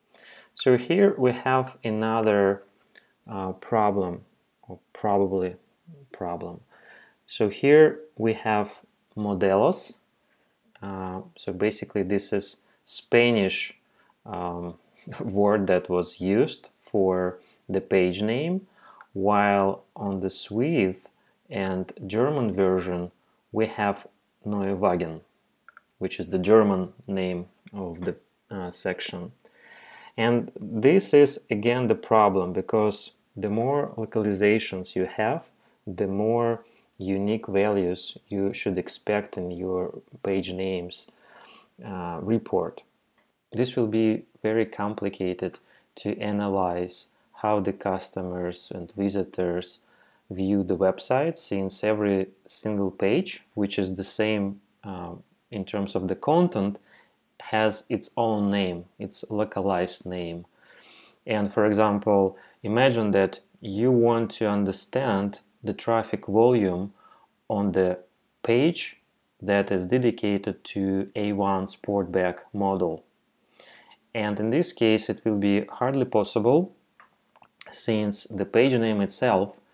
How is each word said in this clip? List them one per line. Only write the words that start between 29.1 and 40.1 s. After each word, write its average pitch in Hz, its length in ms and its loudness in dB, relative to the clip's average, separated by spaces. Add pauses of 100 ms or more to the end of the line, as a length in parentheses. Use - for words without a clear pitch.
And 117 440 0
this 123 540 2
is 143 260 6 (100)
again 120 380 0
the 107 80 4
problem, 95 580 4
because 104 580 0 (240)
the 101 140 -6
more 135 480 -2
localizations 104 1000 0
you 92 100 0
have, 113 420 -2 (380)
the 98 220 -4
more 113 560 0 (340)
unique 101 500 -2
values 98 720 0 (120)
you 101 240 -2
should 95 240 -4
expect 104 600 -4
in 90 140 -6
your 92 420 -4 (300)